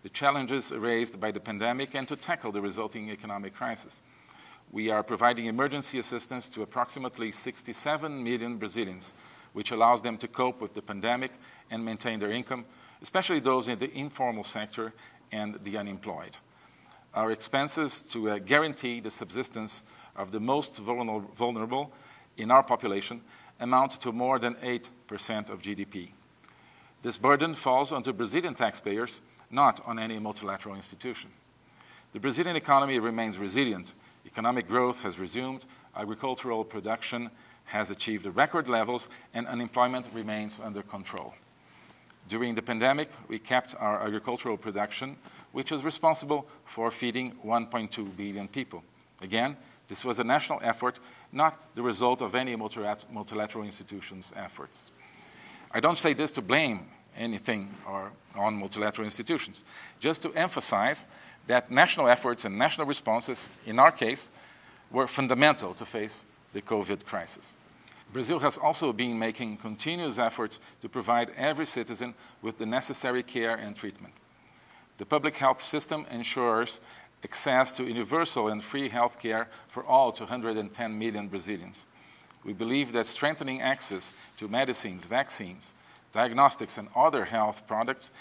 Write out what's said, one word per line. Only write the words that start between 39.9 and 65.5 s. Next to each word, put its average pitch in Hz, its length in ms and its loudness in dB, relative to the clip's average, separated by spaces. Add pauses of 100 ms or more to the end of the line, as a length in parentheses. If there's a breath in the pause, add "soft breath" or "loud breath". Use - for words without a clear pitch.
remains 107 460 -6
under 104 220 -8
control. 92 520 -10 (920 loud breath)
During 117 260 -2
the 110 80 -2
pandemic, 127 480 2 (160)
we 113 140 -6
kept - 400 2
our 104 200 2
agricultural 107 560 -2
production, 107 600 -4 (340 loud breath)
which 135 220 -6
is 143 100 -2
responsible 151 640 2 (180 loud breath)
for 113 280 -2
feeding 123 380 -2 (120)
one 113 240 0
point 113 240 -4
two 110 140 -6
billion 101 420 -6
people. 98 380 -10 (380)
Again, 113 340 0 (320 loud breath)
this - 160 -8
was 120 160 0
a 120 40 0
national 143 380 2
effort, 123 380 0 (320 loud breath)
not 151 420 2
the 117 80 -4
result 123 400 4
of 107 140 0
any 127 180 0
multilat-, 107 560 -4
multilateral 107 540 -6
institutions' 98 720 -12
efforts. - 560 -14 (800 loud breath)
I 110 80 0
don't 160 180 6
say 156 140 6
this 147 200 0
to - 100 -4
blame 117 440 2 (300)
anything 107 540 -2 (180)
or 98 240 -6 (240)
on 104 180 2
multilateral 104 500 -2
institutions, 110 600 -4 (340 loud breath)
just 160 240 0
to 156 120 -4
emphasize 147 720 2 (420 loud breath)
that 120 220 4
national 147 360 6
efforts 123 380 6
and 98 120 -4
national 147 300 2
responses, 120 640 0 (180)
in 113 140 2
our 151 100 12
case, 127 400 0 (640 loud breath)
were 123 160 4
fundamental 127 640 4